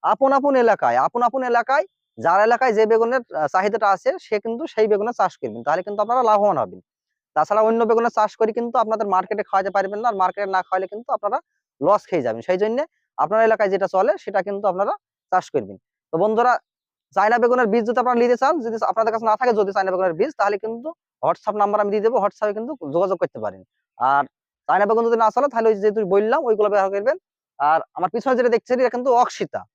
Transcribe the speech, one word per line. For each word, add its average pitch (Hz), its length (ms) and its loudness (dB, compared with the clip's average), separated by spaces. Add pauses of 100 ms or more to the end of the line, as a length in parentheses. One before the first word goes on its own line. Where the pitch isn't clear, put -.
আপন 214 340 2
আপন 277 160 0 (100)
এলাকায়, 151 340 2 (100)
আপন 240 200 -2
আপন 262 140 -2 (100)
এলাকায় 262 340 0 (320)
যার 170 300 2
এলাকায় 240 300 2
যে 220 140 4
বেগুনের, 233 300 2 (180)
আহ, 151 140 0
চাহিদাটা 208 420 0
আছে, 185 140 -2 (160)
সে 220 100 -4 (100)
কিন্তু 233 180 -6 (100)
সেই 220 180 2
বেগুনের 214 280 -2
চাষ 190 220 0
করবেন, 117 240 -8
তাহলে 160 220 -2
কিন্তু 208 160 -10
আপনারা 240 260 0
লাভবান 208 340 4
হবেন। 120 180 -12 (540)
তাছাড়া 202 320 2
অন্য 226 220 2
বেগুনের 226 280 0
চাষ 214 220 0
করে 220 180 0
কিন্তু 240 260 -6
আপনাদের 214 300 -4
মার্কেটে 190 360 -2
খাওয়াতে 196 260 -2
পারবেন 196 260 -2
না, 240 100 0
আর 208 100 -4
মার্কেটে 185 340 -2
না 185 120 0
খাওয়ালে 190 240 -2
কিন্তু 220 260 -14
আপনারা 208 200 -4 (440)
লস 190 280 2
খেয়ে 160 160 -2
যাবেন। 113 220 -4
সেই 185 160 0
জন্য 220 140 -2 (460)
আপনার 196 240 0
এলাকায় 214 260 2
যেটা 190 220 0
চলে, 202 160 2 (120)
সেটা 196 240 -2
কিন্তু 202 240 -6
আপনারা 202 220 -2 (380)
চাষ 180 220 0
করবেন। 101 240 -4 (360)
তো - 100 -4
বন্ধুরা, 220 300 2 (640)
চায়না 214 260 2
বেগুনের 240 320 2
বীজ 233 160 2
যদি 247 140 0
আপনারা 240 200 0
নিতে 240 180 2
চান, 277 120 2 (120)
যদি 226 100 -6 (160)
আপনাদের 226 220 0
কাছে 226 180 -4
না 214 80 4
থাকে 254 200 0
যদি 196 160 0
চায়না 190 180 -2
বেগুনের 180 260 0
বীজ, 269 200 0
তাহলে 202 240 0
কিন্তু 233 260 -8 (340)
WhatsApp 175 380 -2
নাম্বার 208 220 0
আমি 202 100 -2
দিয়ে 208 120 0
দেবো, 233 180 2
WhatsApp-এ 208 340 -2
কিন্তু 233 140 -8 (240)
যোগাযোগ 185 280 0
করতে 143 220 -8
পারেন। 95 160 -8 (360)
আর 139 260 2 (440)
চায়না 185 220 2
বেগুন 220 200 2
যদি 233 140 0
না 220 120 4
চলে, 277 180 0
তাহলে 226 160 0
ওই 220 80 2
যে 190 60 -8
যেহেতু 214 160 0 (160)
বললাম, 220 320 2
ওইগুলো 214 260 2
ব্যবহার 196 220 2
করবেন। 233 220 -2 (520)
আর 160 100 2 (180)
আমার 180 160 -2
পিছনে 240 260 0
যেটা 233 160 2
দেখছেন, 247 260 -2
এটা 247 140 2
কিন্তু 247 140 -4 (140)
অক্সিতা। 165 380 -6 (120)